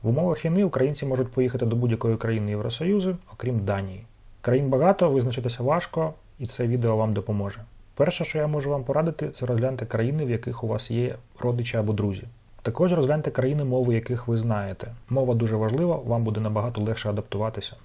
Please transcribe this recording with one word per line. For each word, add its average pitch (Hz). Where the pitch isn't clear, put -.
В 110
умовах 160
війни 175
українці 147
можуть 131
поїхати 127
до 113
будь-якої 117
країни 110
Євросоюзу, 180
окрім 120
Данії. 98
Країн 131
багато, 165
визначитися 123
важко, 160
і 127
це 120
відео 117
вам 110
допоможе. 101
Перше, 160
що -
я 151
можу 147
вам 143
порадити, 151
це -
розгляньте 123
країни, 131
в 123
яких 117
у 113
вас 107
є 120
родичі 120
або 107
друзі. 101
Також 170
розгляньте 147
країни, 139
мови 127
яких 113
ви 117
знаєте. 104
Мова 123
дуже 113
важлива, 131
вам 117
буде 107
набагато 107
легше 107
адаптуватися. 104